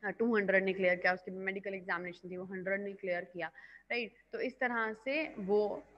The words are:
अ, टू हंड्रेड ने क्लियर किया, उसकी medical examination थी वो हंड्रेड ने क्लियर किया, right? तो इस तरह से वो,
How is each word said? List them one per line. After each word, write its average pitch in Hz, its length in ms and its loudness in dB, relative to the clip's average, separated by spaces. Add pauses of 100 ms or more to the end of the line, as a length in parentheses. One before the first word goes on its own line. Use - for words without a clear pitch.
अ, 196 60 -2
टू 233 260 2
हंड्रेड 190 280 6
ने 190 80 2
क्लियर 180 240 4
किया, 180 160 4
उसकी 185 180 -4
medical 190 440 -6
examination 180 560 -6
थी 180 60 -8
वो 180 80 -8
हंड्रेड 190 360 -4
ने 202 120 -6
क्लियर 180 320 -4
किया, 165 260 -8 (400)
right? 233 220 -2 (200)
तो 220 80 -4
इस 247 180 -2
तरह 233 340 0
से 277 460 -4
वो, 208 460 2 (140)